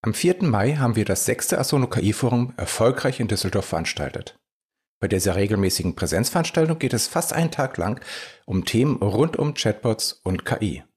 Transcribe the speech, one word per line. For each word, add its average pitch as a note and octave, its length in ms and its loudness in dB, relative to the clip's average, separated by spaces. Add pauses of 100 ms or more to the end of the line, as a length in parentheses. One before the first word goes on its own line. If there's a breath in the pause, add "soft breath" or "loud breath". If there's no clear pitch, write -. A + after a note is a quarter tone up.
Am A2 120 -2
vierten F3+ 340 2
Mai A#2 280 2
haben B2 200 2
wir A2 80 2
das - 220 0
sechste - 340 0
Asono C3 280 2
K-I-Forum A#2+ 680 0
erfolgreich - 640 0
in A#2 80 0
Düsseldorf G2 380 0
veranstaltet. - 720 -6 (640)
Bei G2 80 -2
dieser F#2+ 260 2
regelmäßigen G2 580 2
Präsenzveranstaltung D#3+ 880 0
geht C3 140 0
es A2+ 160 0
fast - 240 -2
einen E3 180 0
Tag C3 240 -2
lang G2+ 240 -2 (460 loud breath)
um F#2 180 0
Themen B2 400 2
rund A2 320 2
um D3 180 0
Chatbots - 720 -2
und F2+ 220 -2
K - 160 -2
I. G2+ 220 -4 (140)